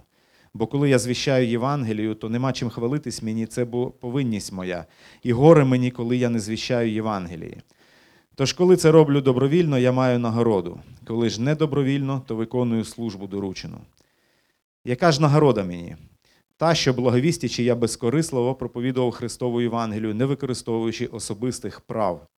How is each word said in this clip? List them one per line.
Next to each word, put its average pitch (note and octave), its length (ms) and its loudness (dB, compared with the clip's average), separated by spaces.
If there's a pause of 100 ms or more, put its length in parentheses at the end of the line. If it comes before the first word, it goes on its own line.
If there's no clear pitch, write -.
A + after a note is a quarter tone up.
(540)
Бо A2 120 -4
коли C#3+ 220 0
я B2+ 100 6
звіщаю B2 500 0
Євангелію, A2+ 680 -2
то A2 140 -10
нема B2 240 -2
чим A#2+ 180 -6
хвалитись B2 520 -6
мені, A2 240 -4
це B2 180 -4
бо B2 260 -4
повинність A#2+ 600 -4
моя. F2+ 340 -6 (360)
І B2 100 0
горе D3 320 8
мені, B2+ 260 2
коли B2 260 -2
я B2 120 2
не A#2 120 0
звіщаю A2 520 -2
Євангелії. F#2 640 -6 (800)
«Тож, C3+ 160 0
коли F3+ 240 6
це D#3+ 140 4
роблю C#3+ 300 6
добровільно, C3+ 580 2
я B2+ 140 4
маю B2+ 260 2
нагороду. A2+ 600 0 (260)
Коли A2+ 240 0
ж G2+ 120 -6
не C#3+ 120 0
добровільно, C#3 720 -2
то A2+ 100 -8
виконую A2+ 480 -2
службу G2+ 420 -10
доручену. F#2 520 -8 (1040)
Яка D3+ 280 2
ж C#3+ 100 0
нагорода C#3+ 420 4
мені? E2+ 320 -10 (600)
Та, D#3+ 180 2
що, C#3+ 180 0
благовістячи, B2 680 0
я A#2+ 120 2
безкорисливо B2 800 -2
проповідував B2 560 -2
Христову A#2+ 500 -4
Євангелію, A2 540 -2
не A#2+ 100 -2
використовуючи A#2+ 840 -4
особистих A2 760 -8
прав. F#2+ 460 -4 (120)